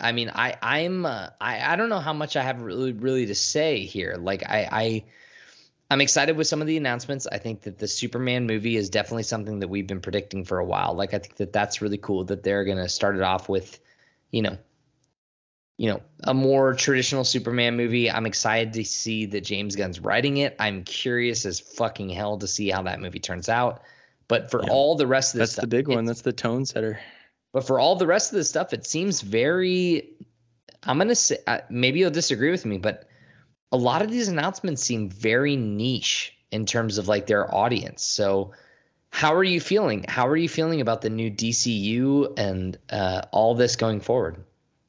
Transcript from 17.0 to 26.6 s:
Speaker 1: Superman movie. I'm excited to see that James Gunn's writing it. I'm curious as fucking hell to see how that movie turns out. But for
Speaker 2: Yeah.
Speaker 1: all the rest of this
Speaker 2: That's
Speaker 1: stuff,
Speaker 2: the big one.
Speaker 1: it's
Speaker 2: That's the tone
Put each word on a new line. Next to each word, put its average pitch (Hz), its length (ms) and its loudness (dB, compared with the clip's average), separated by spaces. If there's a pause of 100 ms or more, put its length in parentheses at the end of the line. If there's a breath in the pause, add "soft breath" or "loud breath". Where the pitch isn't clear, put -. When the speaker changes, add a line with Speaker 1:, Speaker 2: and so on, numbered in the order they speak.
Speaker 1:
Superman 120 500 2
movie. 120 340 2
I'm 113 160 0
excited 110 500 0
to 110 100 -4
see 110 400 -4
that 98 160 -4
James 101 340 -4
Gunn's 95 240 -4
writing 139 380 2
it. 139 200 0
I'm 101 280 -2
curious 120 600 -2
as 90 140 -4
fucking - 480 -4
hell 104 300 -4
to 98 100 -8
see 101 220 -2
how 92 140 -2
that 90 180 -6
movie 90 180 -10
turns 90 300 -6
out. 120 320 0 (480 soft breath)
But 117 220 0
for 120 120 0
Speaker 2:
Yeah. - 60 0
Speaker 1:
all 139 260 4
the 147 100 2
rest 131 300 2
of 117 40 0
this 113 100 4
Speaker 2:
That's - 20 -6
Speaker 1:
stuff, - 120 -4
Speaker 2:
the 117 40 -2
big 135 220 2
one. 120 100 2
Speaker 1:
it's 113 80 0
Speaker 2:
That's 117 140 -4
the 127 100 0
tone 123 340 0